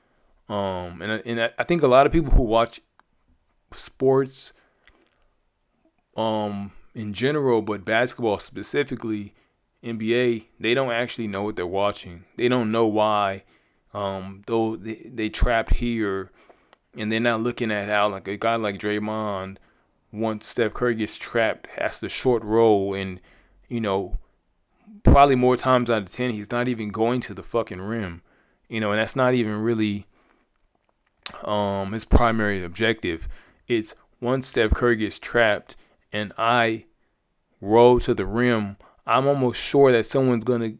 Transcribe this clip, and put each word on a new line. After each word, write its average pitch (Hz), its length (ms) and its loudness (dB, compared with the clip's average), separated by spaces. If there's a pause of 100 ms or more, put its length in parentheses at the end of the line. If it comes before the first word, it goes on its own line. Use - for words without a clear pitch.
(480)
Um, 92 520 -6
and 104 120 -6
I, 110 120 -2
and 117 180 -4
I, 117 160 -2
I 123 60 -4
think 175 180 0
a 135 60 4
lot 135 180 8
of 143 60 2
people 156 200 2
who - 100 8
watch 113 380 0 (920)
sports, 135 840 0 (1600)
um, 104 560 -4 (200)
in 107 200 -10
general, 127 500 0
but 101 220 -6
basketball 110 560 0
specifically, 110 960 -6 (480)
N 117 140 -10
B 110 180 -2
A, 120 340 0 (100)
they 113 160 0
don't 131 180 -2
actually 117 340 -4
know 98 160 -4
what 104 140 -4
they're 90 100 -4
watching. 95 580 -4 (120)
They 123 120 2
don't 120 220 2
know 113 160 2
why, 104 580 0 (500)
um, 98 520 -8
though 113 300 -2
they, 107 340 -14
they 110 200 -4
trapped 113 460 2
here, 107 540 -2 (640)
and 107 160 -6
they're 113 80 0
not 113 240 0
looking 117 300 -2
at 101 160 -4
how, 104 200 2
like, 98 200 -6
a 104 80 -6
guy 113 200 0
like 104 220 -4
Draymond, 104 800 -6 (560)
once 107 340 -6
Steph 110 280 -2
Curry 120 220 -2
gets 107 200 -6
trapped, - 500 -2 (120)
has - 220 -4
to 101 100 -8
short 117 340 0
roll, 107 480 4
and, 95 280 -6 (480)
you 120 120 -6
know, 98 380 -2 (840)
probably 143 340 8
more 123 200 4
times 123 320 2
out 110 140 0
of 92 100 -12
ten, 123 200 -4
he's 104 180 -10
not 123 180 -2
even 107 220 -6
going 113 320 0
to - 100 -12
the 95 100 -12
fucking 107 380 -4
rim, 98 400 -8 (480)
you 113 120 -6
know, 107 100 -2
and 107 100 0
that's 110 160 -4
not 127 160 2
even 107 300 -2
really, 107 440 -2 (1400)
um, 98 500 -4
his 113 120 -6
primary 110 580 4
objective. 90 640 -4 (380)
It's 113 280 -2 (260)
once 127 280 -2
Steph 110 260 2
Curry 120 220 2
gets 104 220 -6
trapped - 580 0 (360)
and 104 240 -6
I 117 500 0 (760)
roll 120 380 8
to 123 120 0
the 101 140 0
rim, 107 500 0 (300)
I'm 127 200 2
almost 131 340 0
sure 139 320 6
that 113 140 4
someone's 127 380 0
gonna 117 360 -2